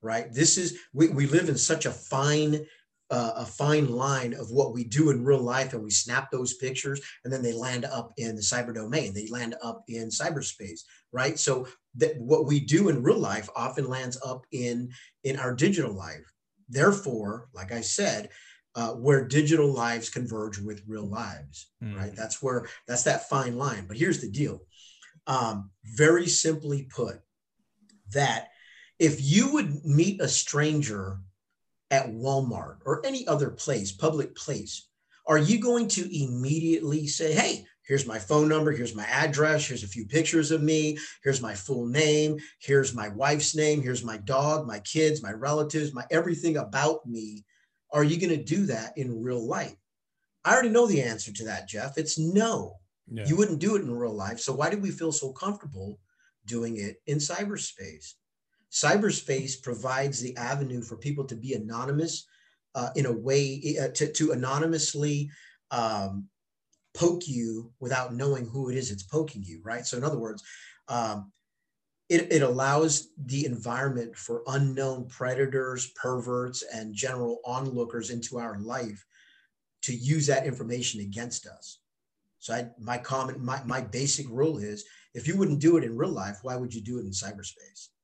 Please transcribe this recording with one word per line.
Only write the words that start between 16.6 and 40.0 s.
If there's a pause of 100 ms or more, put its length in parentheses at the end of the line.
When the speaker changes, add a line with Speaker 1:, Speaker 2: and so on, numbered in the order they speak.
Speaker 1:
Therefore,
like
I
said, (440)
uh,
where
digital
lives
converge
with
real
lives, (120)
Speaker 2:
Mm.
Speaker 1:
right?
That's
where, (200)
that's
that
fine
line.
But
here's
the
deal. (680)
Um, (120)
very
simply (120)
put, (920)
that (500)
if
you
would
meet
a
stranger (720)
at
Walmart
or
any
other
place,
public
place, (380)
are
you
going
to
immediately
say,
"Hey, (180)
here's
my
phone
number,
here's
my
address,
here's
a
few